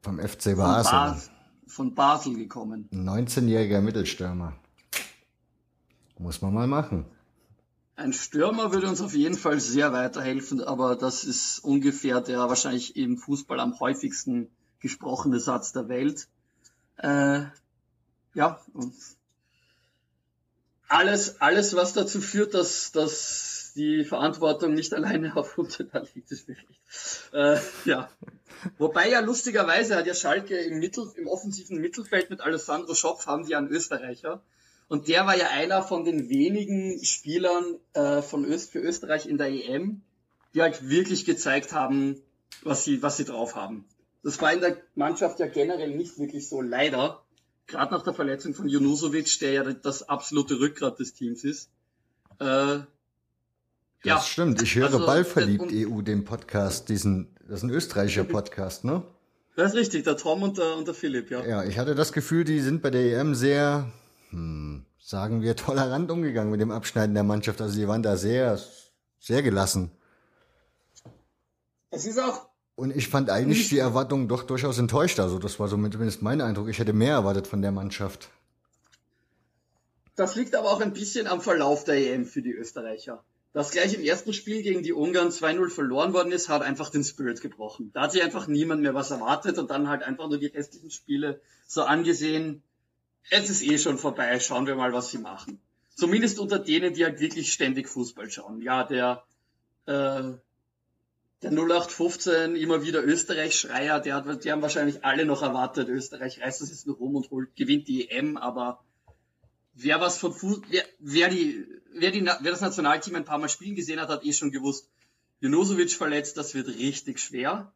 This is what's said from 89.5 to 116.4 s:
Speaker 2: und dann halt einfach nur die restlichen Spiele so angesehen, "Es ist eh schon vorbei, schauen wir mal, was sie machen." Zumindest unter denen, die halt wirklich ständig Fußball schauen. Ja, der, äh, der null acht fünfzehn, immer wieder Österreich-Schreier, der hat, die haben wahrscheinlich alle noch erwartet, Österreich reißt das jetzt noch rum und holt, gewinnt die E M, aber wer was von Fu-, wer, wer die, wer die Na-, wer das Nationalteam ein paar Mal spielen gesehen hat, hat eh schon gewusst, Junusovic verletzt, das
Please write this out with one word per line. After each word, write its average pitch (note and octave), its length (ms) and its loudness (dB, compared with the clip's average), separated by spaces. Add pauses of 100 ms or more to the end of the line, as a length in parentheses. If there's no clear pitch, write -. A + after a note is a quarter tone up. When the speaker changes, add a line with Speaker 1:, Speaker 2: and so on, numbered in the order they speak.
Speaker 2:
und D3 140 -4
dann C#3+ 180 0
halt C#3+ 140 -2
einfach C3+ 260 -6
nur D3 80 0
die C#3+ 100 -4
restlichen D3 440 -10
Spiele C#3+ 500 -4 (260)
so D#3 160 -2
angesehen, D#3 800 0 (680)
"Es G3+ 180 4
ist - 140 0
eh D3+ 160 2
schon C#3+ 180 2
vorbei, B2 440 -2
schauen B2+ 260 -2
wir C3+ 80 -2
mal, B2+ 180 0
was B2 180 -4
sie - 80 -10
machen." F#2+ 400 -14 (360)
Zumindest G#3 440 4
unter G3+ 200 0
denen, E3+ 340 2
die D#3+ 140 4
halt D3 140 -2
wirklich D#3 340 -2
ständig C3 340 0
Fußball A2+ 420 -8
schauen. G#2+ 300 -12
Ja, B2+ 240 0
der, B2 400 0 (640)
äh, C3+ 500 -2 (1040)
der - 100 -6
null E3 220 4
acht F3 180 2
fünfzehn, E3+ 680 0
immer D#3+ 260 2
wieder D#3+ 200 0
Österreich-Schreier, D3+ 1000 0
der C#3 160 -2
hat, C#3+ 280 -6
die D3+ 80 -2
haben D3+ 100 0
wahrscheinlich D3 400 0
alle C#3 220 2
noch C#3+ 160 0
erwartet, B2+ 480 -2
Österreich B2+ 540 -6
reißt B2+ 180 -6
das C#3 80 -10
jetzt - 180 -14
noch C#3 140 -6
rum C#3 160 -2
und B2+ 140 -4
holt, C3 260 -8
gewinnt C#3+ 320 0
die B2+ 140 -2
E - 60 -8
M, D4 280 -2
aber B2 480 -6 (880)
wer D3 280 0
was F3 180 0
von F3 160 -2
Fu-, G3+ 340 -2
wer, F3+ 160 0 (140)
wer D3+ 300 4
die, E3 380 0 (260)
wer E3+ 180 2
die G3 120 0
Na-, F3 180 2
wer D#3 100 0
das F#3 120 -4
Nationalteam E3 540 0
ein D3+ 100 -6
paar D3 120 -2
Mal D3+ 100 -4
spielen G3+ 260 -6
gesehen D#3+ 260 -6
hat, D3+ 80 -6
hat D3 160 -6
eh D3 80 0
schon C#3+ 180 0
gewusst, C#3 400 -4 (500)
Junusovic F3 500 2
verletzt, D3 460 -2
das D3 180 -8